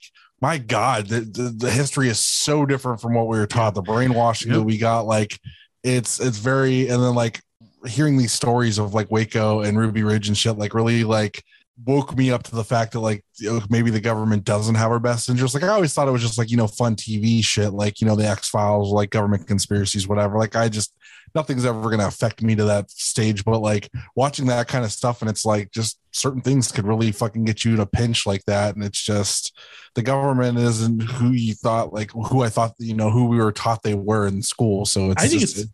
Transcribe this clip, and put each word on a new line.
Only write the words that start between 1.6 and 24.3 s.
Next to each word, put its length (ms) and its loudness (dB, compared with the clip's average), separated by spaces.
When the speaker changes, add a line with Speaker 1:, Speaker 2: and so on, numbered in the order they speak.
Speaker 1:
history 360 0
is 120 0
so 460 0
different 360 -2
from 120 -2
what 140 2
we 100 0
were 100 2
taught. 280 0
The 60 -4
brainwashing 680 0
Speaker 2:
Yep. 80 2
Speaker 1:
that 40 0
we 140 0
got, 240 2
like, 360 -2
it's, 380 -2
it's 160 -2
very, 500 2
and 160 2
then, 100 2
like, 280 -2
hearing 320 2
these 140 2
stories 460 2
of, 160 -2
like, 180 0
Waco 520 0
and 140 0
Ruby 260 2
Ridge 260 2
and 80 2
shit, 200 0
like, 160 -4
really, 300 2
like, 400 0
woke 320 0
me 160 4
up 100 0
to 140 -12
the 80 -2
fact 300 -2
that, 80 -4
like, 240 -2
you 140 -4
know, 180 -2
maybe 220 2
the 80 0
government 460 0
doesn't 300 0
have 160 2
our 80 2
best 280 -2
interest. 260 0
Like, 100 -2
I 40 2
always 260 2
thought 140 0
it 40 2
was 100 0
just, 160 -2
like, 120 0
you 60 0
know, 120 4
fun 280 0
T 240 -6
V 220 4
shit, 320 0
like, 260 -2
you 80 2
know, 80 4
the 100 2
X-Files, 680 0
like, 160 2
government 360 0
conspiracies, 600 -2
whatever. 300 0
Like, 180 0
I 140 2
just, 260 -6
nothing's 300 -2
ever 240 -2
gonna 180 2
affect 340 -4
me 140 2
to 80 2
that 280 0
stage. 520 -2
But, 160 2
like, 300 -2
watching 300 0